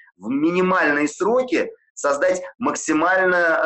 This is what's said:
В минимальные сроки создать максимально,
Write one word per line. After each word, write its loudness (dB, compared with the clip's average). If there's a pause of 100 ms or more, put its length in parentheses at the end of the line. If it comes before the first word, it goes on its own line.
(180)
В -12
минимальные 0
сроки 0 (240)
создать 0 (160)
максимально, 0 (300)